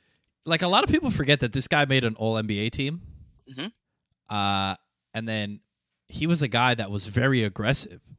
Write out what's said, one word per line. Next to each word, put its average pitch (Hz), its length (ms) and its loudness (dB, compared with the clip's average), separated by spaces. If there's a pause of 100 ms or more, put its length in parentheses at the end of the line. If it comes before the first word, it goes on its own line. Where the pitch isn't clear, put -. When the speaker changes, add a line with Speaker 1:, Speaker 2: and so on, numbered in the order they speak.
(440)
Speaker 1:
like, 165 180 0
a 180 60 2
lot 220 160 4
of - 60 0
people 302 200 2
forget 147 300 2
that 120 120 0
this 131 160 -2
guy 147 160 2
made 131 180 2
an 110 140 0
all 110 220 0
N 110 80 -2
B 107 200 0
A 117 40 -4
team. 147 320 -4 (460)
Speaker 2:
Mm-hmm. - 880 -14
Speaker 1:
Uh, 98 400 0 (400)
and 113 140 -6
then 104 320 -6 (480)
he - 180 -4
was 165 140 2
a 139 80 0
guy 120 260 4
that 104 160 -4
was 101 180 -4
very 123 360 2
aggressive, 104 560 -2 (180)